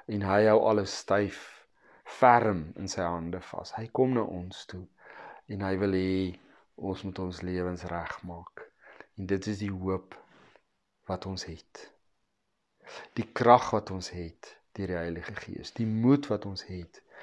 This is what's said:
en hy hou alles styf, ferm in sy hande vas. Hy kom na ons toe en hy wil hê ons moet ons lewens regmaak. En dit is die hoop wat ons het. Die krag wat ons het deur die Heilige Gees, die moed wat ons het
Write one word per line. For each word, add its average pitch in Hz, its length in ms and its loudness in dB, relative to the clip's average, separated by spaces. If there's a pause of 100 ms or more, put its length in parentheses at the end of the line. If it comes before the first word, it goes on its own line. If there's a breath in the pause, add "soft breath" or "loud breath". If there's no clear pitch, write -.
en 104 160 -2
hy 101 240 4
hou 107 160 8
alles 104 360 2
styf, - 680 -2 (380 soft breath)
ferm 110 760 6
in 98 100 -8
sy 95 140 -4
hande 85 400 -4
vas. - 320 -12
Hy 113 180 -8
kom 131 220 2
na 120 80 2
ons 92 440 -8
toe 90 200 -12 (600 loud breath)
en 101 140 -6
hy 95 160 0
wil 98 140 2
hê 92 480 0 (360 soft breath)
ons 95 280 -6
moet 95 160 -8
ons 90 220 -6
lewens 90 420 -4
regmaak. 85 840 -10 (480 loud breath)
En 95 120 -8
dit 98 200 -2
is 104 140 -4
die 101 100 -4
hoop 92 440 -4 (920 soft breath)
wat 92 160 -6
ons 95 220 -8
het. - 380 -16 (1300 loud breath)
Die 113 100 -2 (100)
krag 120 360 8
wat 104 220 0
ons 92 180 -8
het 87 380 -12 (240)
deur 95 160 -4
die 87 80 -4
Heilige 85 400 -6
Gees, - 380 -12
die 113 100 0
moed 120 400 4
wat 104 220 -2
ons 95 180 -10
het 90 340 -12 (220 loud breath)